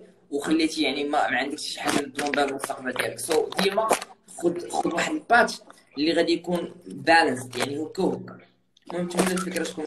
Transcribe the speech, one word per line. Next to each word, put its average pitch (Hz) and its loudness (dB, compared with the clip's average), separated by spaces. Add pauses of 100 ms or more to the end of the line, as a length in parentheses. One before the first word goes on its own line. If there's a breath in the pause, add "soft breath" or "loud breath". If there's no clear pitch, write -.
(320 loud breath)
وخليتي، 156 0
يعني، 143 0
ما، 143 0
ما 127 0
عندكش - -4
شي - -8
حاجة - 0
تضمن 143 -4
بها 143 2
المستقبل 131 -6
ديالك. - -4
So، 165 0
ديما 196 2 (480)
خد، - -2
خد - 0
واحد - -2
الباتش 240 4 (360 loud breath)
اللي 156 2
غادي 165 4
يكون 170 -2 (100)
balanced، 156 2
يعني، 143 -2
هكا 180 -4
هكا. - -2 (560)
المهم، 175 -2
نتمنى 180 0
الفكرة 180 -2
تكون 156 -6